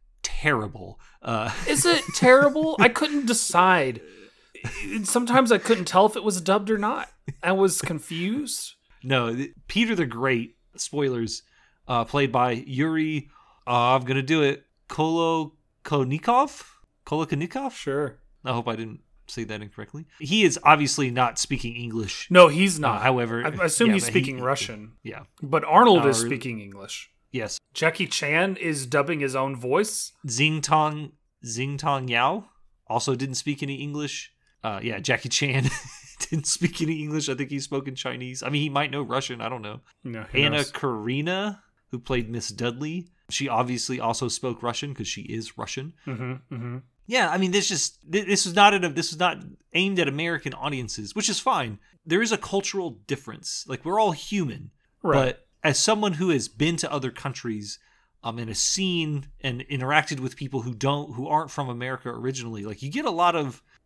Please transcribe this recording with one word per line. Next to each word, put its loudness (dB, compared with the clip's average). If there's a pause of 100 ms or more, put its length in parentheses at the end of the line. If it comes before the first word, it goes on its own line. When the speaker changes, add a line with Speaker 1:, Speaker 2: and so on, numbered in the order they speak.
(240)
Speaker 1:
terrible. -2 (220)
Uh, -4
<laughs> -6
Speaker 2:
Is 2
it 2 (120)
terrible? 6
I 10
couldn't -2
decide. 4 (1040)
Sometimes 4
I 6
couldn't 2
tell 6
if 2
it -6
was 0
dubbed 0
or 2
not. -4 (340)
I 2
was 4
confused. -4 (280)
Speaker 1:
No, 0
th-, -6 (160)
Peter 2
the 2
Great, -2 (200)
spoilers, -4 (440)
uh, 0
played 0
by 2
Yuri, -2 (380)
uh, 4
I'm 0
gonna 0
do 2
it, 0 (1200)
Kolokonikov? 2 (420)
Kolokonikov? -4
Speaker 2:
Sure. -4 (260)
Speaker 1:
I -2
hope -2
I -2
didn't -10 (260)
say -8
that -10
incorrectly. -16 (140)
He 2
is 4
obviously 4
not 0
speaking -4
English. -6
Speaker 2:
No, 12
he's 2
not. 2
Speaker 1:
Uh, -4
however, 0
Speaker 2:
I, 0
I -2
assume 4
Speaker 1:
yeah, 6
Speaker 2:
he's 2
Speaker 1:
but -4
he 6
Speaker 2:
speaking -4
Speaker 1:
he -8
Speaker 2:
Russian. -4 (100)
Speaker 1:
Yeah. -12 (180)
Speaker 2:
But 0
Arnold 10
Speaker 1:
Uh, 6
Speaker 2:
is 2
Speaker 1:
really? -2
Speaker 2:
speaking -8
English. -14 (200)
Speaker 1:
Yes. -6 (140)
Speaker 2:
Jackie 0
Chan 0
is -4
dubbing 0
his -2
own -2
voice. -2 (120)
Speaker 1:
Xing 0
Tong, 2 (340)
Xing -4
Tong -2
Yao 2 (420)
also 0
didn't -6
speak -4
any -6
English. -8 (300)
Uh, -6
yeah, -6
Jackie 0
Chan 0 (280)
<laughs> -12
didn't -2
speak -4
any -2
English. -4
I -2
think -6
he -4
spoke -6
in -10
Chinese. -8
I -6
mean, 0
he -2
might 0
know -4
Russian. -6
I -4
don't -8
know. -12 (220)
Speaker 2:
No, -10
who 0
Speaker 1:
Anna 2
Speaker 2:
knows? -2
Speaker 1:
Karina, -4 (300)
who -8
played -4
Miss -6
Dudley, -6 (200)
she -4
obviously -2
also -2
spoke -6
Russian -4
'cause -8
she -8
is -10
Russian. -10 (140)
Speaker 2:
Mm-hmm, -8
mm-hmm. -8 (280)
Speaker 1:
Yeah, 2
I 0
mean, 2
this 2
just, -4 (120)
th-, 0
this 2
was -6
not 8
an, -2
this -4
was -12
not 0 (360)
aimed 0
at 2
American -4
audiences, -8
which -2
is -4
fine. -2 (260)
There 2
is 0
a 0
cultural -4
difference. -10
Like, -10
we're 0
all 4
human. -6 (300)
Speaker 2:
Right. 2 (220)
Speaker 1:
But -20 (160)
as 2
someone 2
who 0
has 2
been 0
to -4
other -4
countries, -8 (440)
um, -8
and -6
has -6
seen 0 (140)
and -4 (100)
interacted 2
with -6
people -6
who -6
don't, -2
who -8
aren't 0
from -6
America -6
originally, -6
like, -10
you -8
get -4
a 0
lot 2
of, -4 (220)